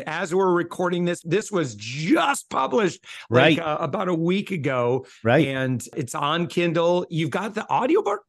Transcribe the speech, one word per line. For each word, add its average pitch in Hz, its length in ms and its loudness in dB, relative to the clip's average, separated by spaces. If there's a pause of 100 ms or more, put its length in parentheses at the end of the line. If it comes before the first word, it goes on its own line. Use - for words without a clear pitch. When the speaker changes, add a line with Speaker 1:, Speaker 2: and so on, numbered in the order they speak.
Speaker 1:
as 165 260 -4
we're 185 200 4
recording 175 500 0
this, 175 200 -2
this 175 280 -2
was 151 240 -2
just 165 760 -2
published, 254 540 0 (260)
like, 139 280 6
Speaker 2:
Right. - 20 -2
Speaker 1:
uh, 156 220 -2
about 180 260 -2
a 180 60 0
week 180 380 0
ago. 131 540 0 (180)
Speaker 2:
Right. 135 240 6
Speaker 1:
And 131 380 -2 (120)
it's 143 180 -6
on 156 320 -2
Kindle. 175 600 2
You've 165 220 -2
got 196 220 -4
the - 160 -6
audiobook 330 600 0